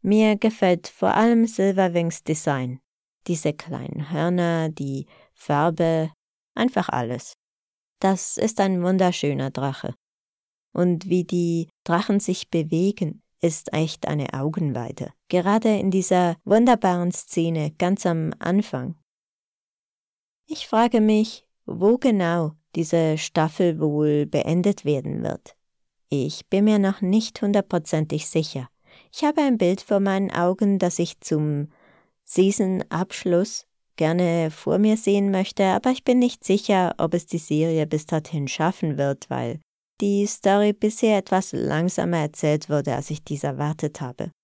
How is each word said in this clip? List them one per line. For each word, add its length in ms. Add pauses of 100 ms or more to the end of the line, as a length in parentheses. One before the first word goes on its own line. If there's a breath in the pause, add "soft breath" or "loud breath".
Mir 340
gefällt 520
vor 280
allem 320
Silverwings 760
Design. 560 (480)
Diese 260
kleinen 580
Hörner, 580
die 380 (260 soft breath)
Farbe, 800 (440)
einfach 340
alles. 440 (680)
Das 380
ist 220
ein 240
wunderschöner 680
Drache. 420 (800)
Und 360
wie 140
die 460 (140)
Drachen 360
sich 300
bewegen, 720 (200)
ist 320
echt 340
eine 260
Augenweide. 760 (160)
Gerade 500
in 140
dieser 540
wunderbaren 680
Szene 600
ganz 340
am 340
Anfang. 560 (1500)
Ich 220
frage 340
mich, 460 (180)
wo 320
genau 560 (220)
diese 420
Staffel 640
wohl 480
beendet 580
werden 380
wird. 320 (540)
Ich 380
bin 180
mir 120
noch 240
nicht 400
hundertprozentig 840
sicher. 420 (420 soft breath)
Ich 120
habe 180
ein 160
Bild 240
vor 180
meinen 300
Augen, 480
das 220
ich 200
zum 500 (540 soft breath)
Season-Abschluss 1400 (300)
gerne 560
vor 260
mir 180
sehen 360
möchte, 340
aber 240
ich 140
bin 160
nicht 240
sicher, 560
ob 160
es 100
die 140
Serie 480
bis 180
dorthin 420
schaffen 500
wird, 340
weil 280 (400)
die 280
Story 460
bisher 440
etwas 360
langsamer 640
erzählt 520
wurde, 260
als 140
ich 140
dies 200
erwartet 580
habe. 300 (120)